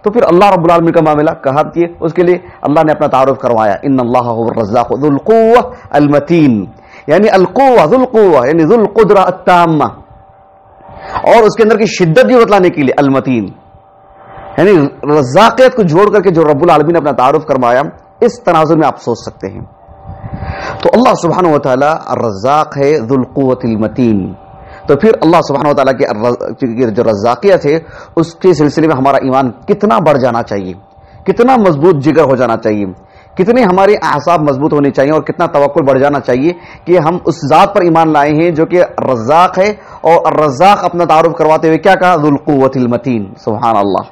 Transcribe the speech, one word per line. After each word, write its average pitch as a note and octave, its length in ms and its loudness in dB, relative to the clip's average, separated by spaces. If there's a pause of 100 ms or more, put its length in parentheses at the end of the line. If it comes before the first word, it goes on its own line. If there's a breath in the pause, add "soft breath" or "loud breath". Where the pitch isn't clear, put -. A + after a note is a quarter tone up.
تو G#3+ 100 -4
پھر A#3 100 0
اللہ F3+ 240 2
رب F#3+ 180 2
العالمین E3+ 280 2
کا E3+ 140 0
معاملہ D3+ 260 0 (120)
کہا C#3 260 -2
کہ E3 160 -2 (140)
اس D#3 140 -6
کے F3+ 100 0
لیے F3 140 2 (240 loud breath)
اللہ D3 240 0
نے D3 60 0
اپنا D3 160 -2
تعارف C3 320 0
کروایا، A2 340 0 (100)
ان C3+ 160 0
اللہ A#2+ 300 -2
هو A#2 140 -4
الرزاق A2+ 440 -2 (120)
ذو C#3+ 80 0
القوة A3 640 2 (180 loud breath)
المتین، C#3+ 760 0 (420 loud breath)
یعنی G3 220 2
القوة، G3 560 2
ذو E3+ 140 0
القوة، G3 480 2
یعنی D#3+ 160 2
ذو D#3 100 2
القدرة G#3 520 2
التامة، F3 600 0 (1400 loud breath)
اور A3+ 200 4
اس G#3 120 0
کے A3+ 80 -2
اندر A3 140 0
کی G#3+ 80 0
شدت F#3 400 2
بھی A3+ 100 2
بتلانے G3+ 340 4
کے D3 120 -4
لیے B2+ 160 0
المتین، C3+ 480 0 (1120)
یعنی F3 140 -2 (480)
رزاقیت A3 560 2
کو A3+ 60 -2
جوڑ F#3 320 2
کر G3+ 80 2
کے F#3 80 0
جو E3 140 2
رب D3 200 0
العالمین D#3 300 2
نے E3+ 40 0
اپنا D3 140 -2
تعارف C#3+ 340 0
کروایا، B2+ 360 0 (400)
اس - 220 -2
تناظر D#3+ 340 2
میں D3+ 100 2
آپ - 140 -6
سوچ A#2 180 -6
سکتے - 280 -14
ہیں۔ G2 140 -14 (1200 loud breath)
تو - 100 0
اللہ A#3 200 2 (100)
سبحانہ E3+ 240 0
و D3+ 100 2
تعالیٰ C#3+ 380 0 (120)
الرزاق B2+ 680 -2
ہے C#3 160 0
ذو A#2+ 240 -2
القوة B2+ 460 -2
المتین۔ G#2+ 680 -2 (540 loud breath)
تو C#3+ 80 2
پھر G#3 140 2 (120)
اللہ E3 160 2 (100)
سبحانہ C3+ 200 -2
و D3 60 0
تعالیٰ C3+ 240 0
کی C#3 80 0
الرز-، A#2 540 -4
کی A#2+ 320 -2
جو A2 120 -2
رزاقیت A#2+ 600 0
ہے، D3+ 140 0 (360 loud breath)
اس E3 200 -2
کے F#3 180 2
سلسلے D3+ 340 0
میں D#3 80 0
ہمارا C3+ 220 0
ایمان C3 340 -2
کتنا G#3 480 -2
بڑھ D3+ 180 0
جانا A#2+ 260 -2
چاہیے، F#2+ 300 -8 (500 soft breath)
کتنا A#3 320 2
مضبوط E3+ 480 2
جگر D3+ 200 2
ہو C3+ 120 2
جانا A#2 220 -2
چاہیے، G#2+ 280 -4 (500 soft breath)
کتنے A#3 260 2
ہمارے G3 320 2
اعصاب D#3 480 -2
مضبوط D3 320 -2
ہونے C#3+ 180 0
چاہیے C#3 200 0
اور D#3 100 0
کتنا D#3+ 240 -4
توکل C#3+ 380 -2
بڑھ C3 160 2
جانا C#3+ 200 0
چاہیے C3 340 -2 (320 loud breath)
کہ F3 140 2
ہم E3 260 -2
اس E3 100 -2 (140)
ذات F#3+ 260 2
پر G3+ 60 2
ایمان E3 320 2
لائے D3 180 0
ہیں D#3+ 180 0
جو D#3 160 0
کہ F3+ 180 0 (280)
رزاق D3+ 480 0
ہے۔ G#3 140 0 (280 loud breath)
اور D#3+ 240 2
الرزاق D#3 600 2
اپنا F3 200 -2
تعارف D#3+ 320 2
کرواتے D#3 300 0
ہوئے D#3+ 100 2
کیا F#3+ 180 2
کہا؟ F3+ 200 0
ذو D3+ 120 -2
القوة C#3 480 0
المتین۔ A#2+ 600 -4
سبحان A2+ 400 -2
اللہ۔ G2 240 0 (100)